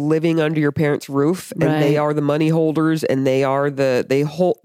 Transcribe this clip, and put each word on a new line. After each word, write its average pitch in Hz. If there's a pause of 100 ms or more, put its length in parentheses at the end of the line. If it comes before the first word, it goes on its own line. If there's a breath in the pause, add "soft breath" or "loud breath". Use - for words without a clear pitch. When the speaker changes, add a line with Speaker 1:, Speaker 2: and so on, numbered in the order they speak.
Speaker 1:
living 160
under 156
your 147
parents' 147
roof 147
and 165 (200)
they 147
Speaker 2:
Right. -
Speaker 1:
are 151
the 147
money 151
holders 160
and 135
they 131
are 139
the, 131
they 135
hold, 160